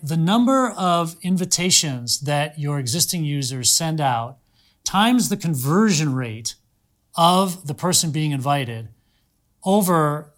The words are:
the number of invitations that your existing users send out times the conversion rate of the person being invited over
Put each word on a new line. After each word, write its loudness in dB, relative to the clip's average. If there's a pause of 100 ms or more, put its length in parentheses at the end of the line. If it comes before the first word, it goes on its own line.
the -2
number 4
of 0
invitations -2
that -2
your -4
existing -2
users -2
send -2
out -2 (460)
times 2
the -2
conversion 0
rate -6 (640)
of 2
the -6
person 0
being -2
invited -4 (760)
over 2